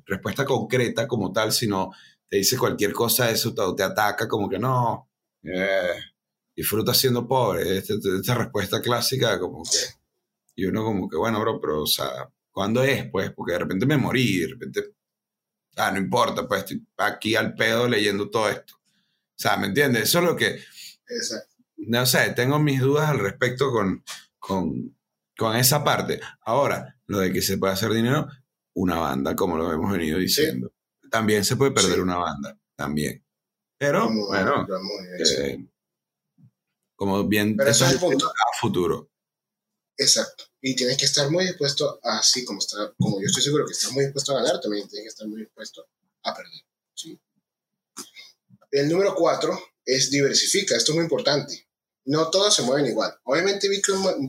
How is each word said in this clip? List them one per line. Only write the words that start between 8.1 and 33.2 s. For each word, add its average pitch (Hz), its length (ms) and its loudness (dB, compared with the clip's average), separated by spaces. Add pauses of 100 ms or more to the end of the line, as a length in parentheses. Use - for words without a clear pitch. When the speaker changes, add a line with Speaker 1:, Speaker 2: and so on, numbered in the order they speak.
Speaker 1:
respuesta 107 480 -2
clásica 117 560 0
como 80 240 -6
que... - 160 0 (760)
y 92 80 -4
uno 95 200 0
como 98 240 -2
que, 78 80 -6
bueno, 107 240 0
bro, 113 200 -2
pero, 76 220 -2
o 69 40 -4
sea, 65 440 -2 (200)
¿cuándo 110 320 0
es? 131 280 0
Pues, 98 200 -2
porque 90 220 -6
de 90 80 0
repente 92 260 -2
me 151 100 4
morí, 104 440 2
de 78 80 -2
repente... - 460 -8 (840)
Ah, 104 160 0
no 98 60 -2
importa, 110 500 0
pues, 95 160 0
estoy - 200 -8 (140)
aquí 104 380 0
al 113 180 0
pedo 117 340 2
leyendo 104 400 0
todo 107 220 0
esto. - 240 -8
O - 680 -20
sea, 107 140 2
¿me 98 120 0
entiendes? 120 360 2
Eso 175 140 2
es 175 60 2
lo 160 120 2
que, 107 240 -2 (480)
Speaker 2:
Exacto. - 460 -8 (220)
Speaker 1:
no 120 300 0
sé, 127 300 2
tengo 131 220 2
mis 143 220 2
dudas 147 300 2
al 131 80 2
respecto 127 520 -2
con, 98 340 0 (340)
con, 87 580 -6 (400)
con 110 200 0
esa 131 260 4
parte. 110 380 0 (220)
Ahora, 117 640 0
lo 101 120 -2
de 92 140 2
que 90 100 0
se 95 160 0
puede 95 140 2
hacer 107 200 0
dinero, 120 360 2 (460)
una 90 260 0
banda, 71 340 0
como 85 220 0
lo 82 160 -2
hemos 85 180 -2
venido 82 280 0
Speaker 2:
Sí. 92 60 2
Speaker 1:
diciendo. - 480 0 (380)
También 107 340 2
se - 120 0
puede 135 160 4
perder 95 240 4
Speaker 2:
Sí. 92 40 2
Speaker 1:
una 90 160 0
banda, 76 420 -4 (180)
también. 73 480 -4 (520)